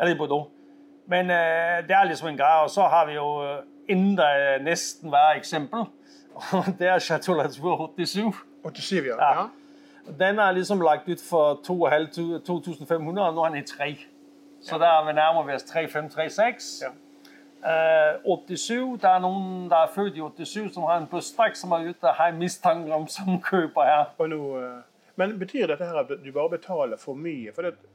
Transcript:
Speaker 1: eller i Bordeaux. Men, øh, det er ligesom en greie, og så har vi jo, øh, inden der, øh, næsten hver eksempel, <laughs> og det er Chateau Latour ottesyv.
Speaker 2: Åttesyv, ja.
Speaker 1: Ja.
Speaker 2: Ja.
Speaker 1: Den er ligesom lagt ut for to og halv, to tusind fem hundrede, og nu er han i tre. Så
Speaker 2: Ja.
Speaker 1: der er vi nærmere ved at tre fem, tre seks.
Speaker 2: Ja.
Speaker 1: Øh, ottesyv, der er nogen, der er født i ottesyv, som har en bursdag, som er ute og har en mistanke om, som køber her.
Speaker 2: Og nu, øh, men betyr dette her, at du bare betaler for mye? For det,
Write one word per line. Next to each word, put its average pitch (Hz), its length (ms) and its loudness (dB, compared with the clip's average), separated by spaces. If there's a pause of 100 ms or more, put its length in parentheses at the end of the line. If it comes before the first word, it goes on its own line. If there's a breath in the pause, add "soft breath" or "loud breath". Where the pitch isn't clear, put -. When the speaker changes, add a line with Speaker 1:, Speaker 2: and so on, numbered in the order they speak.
Speaker 1:
eller 170 140 2
i 147 40 -4
Bordeaux. 147 280 -2 (600 loud breath)
Men, 180 240 0
øh, 170 520 2
det 160 80 -4
er 196 140 6
ligesom 160 240 -4
en 147 80 -6
greie, 156 260 6
og 143 80 2
så 202 120 2
har 160 240 6
vi 151 60 -6
jo, 147 320 -4
øh, 143 140 -6 (300)
inden 196 300 2
der, 143 400 4
øh, 135 60 -8
næsten 165 440 -4
hver 147 280 6
eksempel, 156 440 -6
<laughs> - 760 -8
og 175 80 0 (140)
det 175 80 0
er 180 120 4
Chateau 165 380 -2
Latour 151 440 -2
ottesyv. 180 520 -4 (320)
Speaker 2:
Åttesyv, 156 380 -4
ja. 131 280 2
Speaker 1:
Ja. 151 120 2
Speaker 2:
Ja. 214 40 -6 (800 loud breath)
Speaker 1:
Den 208 120 2
er 196 140 4
ligesom 185 280 0
lagt 151 280 2
ut 170 100 -4 (120)
for 147 340 4
to 180 180 -4
og 143 80 4
halv, 156 180 2 (360)
to 175 160 -4
tusind 147 280 -10
fem 165 140 0
hundrede, 180 260 -2
og 160 60 -2
nu 165 60 -2
er 160 40 2
han 160 140 -2
i 139 80 -6
tre. 143 300 -8 (640)
Så 165 160 -10
Speaker 2:
Ja. 156 40 -2
Speaker 1:
der 165 100 6
er 156 160 6
vi 151 60 -2
nærmere 156 340 2
ved 139 80 -4
at 127 80 -4
tre 160 260 -4
fem, 151 200 -6
tre 160 220 -6
seks. - 520 -2
Speaker 2:
Ja. 160 1300 0
Speaker 1:
Øh, - 100 -10
ottesyv, 226 760 -4
der 190 100 2
er 185 100 6
nogen, 185 520 -4
der 170 60 4
er 160 180 6
født 196 220 -4
i 160 40 -10
ottesyv, 175 500 -10
som 175 120 -10
har 165 160 0
en 156 80 -8
bursdag, 175 500 -2
som 180 160 -8
er 165 160 -2
ute 175 160 -6
og 160 100 4
har 165 140 2
en 165 100 -4
mistanke 170 560 -2
om, 156 120 -2
som 185 360 -4
køber 160 420 0
her. 147 200 4 (140)
Speaker 2:
Og 160 100 0
nu, 143 300 -6
øh, 123 180 -12 (400 soft breath)
men 196 220 -2
betyr 190 280 -4
dette 156 180 -4
her, 170 100 -8
at 135 140 -2
du 139 240 -12
bare 147 180 -2
betaler 151 460 -6
for 139 180 -12
mye? 139 400 -10
For 123 80 -10
det, 107 120 -6 (200)